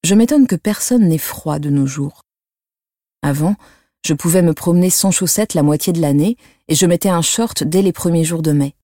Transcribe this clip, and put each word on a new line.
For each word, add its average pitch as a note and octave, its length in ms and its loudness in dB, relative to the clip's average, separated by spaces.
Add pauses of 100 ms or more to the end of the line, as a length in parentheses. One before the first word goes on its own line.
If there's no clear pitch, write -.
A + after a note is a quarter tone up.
Je F3+ 100 2
m'étonne B3 320 4
que G3 80 0
personne G#3 540 0
n'ait D#3+ 80 2
froid - 420 -6
de D3 100 -4
nos C#3+ 160 2
jours. C#3 360 -8 (1000)
Avant, D3 360 -2 (480)
je E3 80 0
pouvais E3+ 280 2
me E3+ 120 4
promener F3 360 2
sans F#3+ 220 0
chaussettes F#3+ 420 -2
la D#3 100 2
moitié D3+ 280 0
de E3+ 80 -2
l'année D3+ 380 0 (320)
et D#3 60 0
je F#3 100 2
mettais F3 240 0
un F3 120 0
short - 440 -4
dès F#3 160 0
les F#3+ 100 2
premiers E3+ 320 0
jours E3 180 -4
de D#3 120 0
mai. C#3+ 200 0 (100)